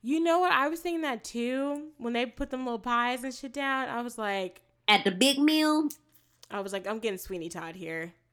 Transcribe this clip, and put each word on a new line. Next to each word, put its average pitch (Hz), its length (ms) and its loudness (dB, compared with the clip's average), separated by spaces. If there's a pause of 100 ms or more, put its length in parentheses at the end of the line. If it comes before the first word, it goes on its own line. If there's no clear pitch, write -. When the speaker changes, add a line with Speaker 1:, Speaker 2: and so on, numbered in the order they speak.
Speaker 1:
You 277 180 0
know 330 200 4
what? 359 120 4
I 277 160 4
was 330 140 -4
thinking 339 200 -2
that, 262 220 -4
too. 277 720 -4
When 233 160 -6
they 240 120 0
put 269 260 -8
them 254 140 -6
little 233 140 -4
pies 240 440 0
and 262 100 -6
shit 254 200 -12
down, 269 360 -2
I 233 120 -4
was 240 160 -8
like 196 440 -4 (260)
Speaker 2:
At 208 180 6
the 196 60 6
big 269 280 4
meal? 311 500 4 (600)
Speaker 1:
I 208 100 -6
was 196 140 -6
like, 190 140 -6
"I'm 220 120 -4
getting 208 200 -4
Sweeney 170 300 -8
Todd 170 260 -10
here." 165 380 -8 (200)